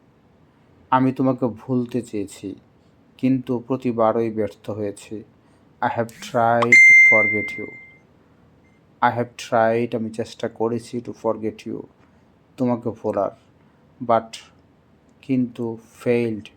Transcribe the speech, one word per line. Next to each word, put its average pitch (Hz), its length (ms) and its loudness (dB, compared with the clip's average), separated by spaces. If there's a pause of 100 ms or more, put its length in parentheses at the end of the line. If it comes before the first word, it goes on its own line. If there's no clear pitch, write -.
(880)
আমি 131 220 4
তোমাকে 131 340 0
ভুলতে 120 560 -4
চেয়েছি, 101 520 -10 (640)
কিন্তু 131 400 0
প্রতিবারই 117 720 0
ব্যর্থ 107 400 -6
হয়েছি। 104 520 -8 (580)
I 120 180 0
have 113 120 -2 (180)
tried 117 480 4 (100)
to 104 80 8 (140)
forget 101 400 0 (100)
you। 104 100 -10 (1300)
I 123 160 4
have 120 120 -2 (160)
tried, 117 500 2
আমি 110 140 -4
চেষ্টা 110 380 -8
করেছি 117 580 -6
to 113 60 -12 (100)
forget 107 360 -4 (100)
you, 110 100 -10 (760)
তোমাকে 120 340 -2
ভোলার। 104 400 -2 (760)
But, 113 260 2 (920)
কিন্তু 117 560 -4 (260)
failed, 117 420 0 (100)